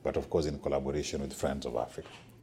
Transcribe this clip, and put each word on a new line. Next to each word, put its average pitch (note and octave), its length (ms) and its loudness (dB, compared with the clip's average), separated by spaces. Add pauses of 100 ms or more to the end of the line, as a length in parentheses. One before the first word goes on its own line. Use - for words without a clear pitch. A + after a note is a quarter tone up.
but C#2+ 120 2
of D2 140 0
course D#2+ 160 4
in D2 140 -2
collaboration C#2 600 0
with C2+ 120 -4
friends C#2 340 -2
of A#1+ 80 -2
Africa. - 340 -4 (340)